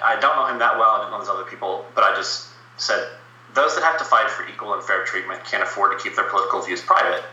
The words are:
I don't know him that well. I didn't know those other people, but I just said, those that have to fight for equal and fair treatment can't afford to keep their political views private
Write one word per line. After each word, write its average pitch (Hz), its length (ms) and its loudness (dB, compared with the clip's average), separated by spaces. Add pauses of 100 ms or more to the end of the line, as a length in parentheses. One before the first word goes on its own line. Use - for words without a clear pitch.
(160)
I - 40 -6
don't - 140 4
know - 120 2
him 120 120 -2
that 117 180 2
well. 110 140 6
I 107 120 4
didn't 104 100 -8
know 104 80 -8
those 98 80 -8
other 95 200 -4
people, 95 460 -6
but 110 80 2
I 98 140 4
just - 320 -6 (300)
said, 92 280 -2 (500)
those 151 180 4
that 170 80 -2
have 160 160 2
to - 60 -4
fight 113 260 4
for - 160 -6
equal 104 280 -6
and 98 100 -6
fair 95 200 0
treatment 92 400 -6
can't - 200 -2
afford 101 340 0
to - 60 -8
keep - 100 -8
their 98 160 0
political 98 320 2
views - 180 -4
private 123 520 2